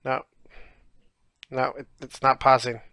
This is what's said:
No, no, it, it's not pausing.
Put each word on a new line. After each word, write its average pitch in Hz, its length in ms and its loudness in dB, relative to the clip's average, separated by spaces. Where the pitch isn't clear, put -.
No, - 220 -4
no, 131 280 -2
it, 131 80 -16
it's - 180 -18
not 131 200 2
pausing. 123 420 4